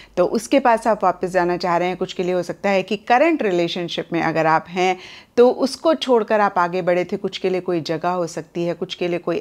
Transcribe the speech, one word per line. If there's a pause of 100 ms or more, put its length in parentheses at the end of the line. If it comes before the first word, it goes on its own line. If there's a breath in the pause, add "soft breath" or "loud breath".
(180 loud breath)
तो
उसके
पास
आप
वापस
जाना
चाह
रहे
हैं।
कुछ
के
लिए
हो
सकता
है
कि (100)
करंट
रिलेशनशिप
में
अगर
आप
हैं (400 loud breath)
तो
उसको
छोड़कर
आप
आगे
बढ़े
थे।
कुछ
के
लिए
कोई
जगह
हो
सकती
है,
कुछ
के
लिए
कोई